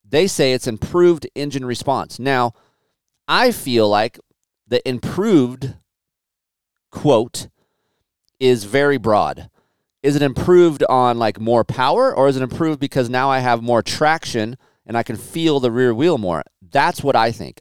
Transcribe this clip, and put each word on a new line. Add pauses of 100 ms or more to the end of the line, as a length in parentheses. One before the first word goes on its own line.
they
say
it's
improved
engine
response.
Now, (760)
I
feel
like (480)
the
improved (1160)
quote (920)
is
very
broad. (520)
Is
it
improved
on,
like,
more
power,
or
is
it
improved
because
now
I
have
more
traction (280)
and
I
can
feel
the
rear
wheel
more? (180)
That's
what
I
think.